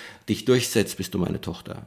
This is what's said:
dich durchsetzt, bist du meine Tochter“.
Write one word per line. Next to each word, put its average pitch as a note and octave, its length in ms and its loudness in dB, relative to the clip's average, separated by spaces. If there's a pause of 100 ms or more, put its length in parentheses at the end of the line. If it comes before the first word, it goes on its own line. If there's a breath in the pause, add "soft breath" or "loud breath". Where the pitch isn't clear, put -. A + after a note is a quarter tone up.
(280 loud breath)
dich G#2+ 160 -2
durchsetzt, A#2+ 520 4
bist - 180 -6
du F#2+ 40 0
meine F2+ 220 0
Tochter“. - 460 -8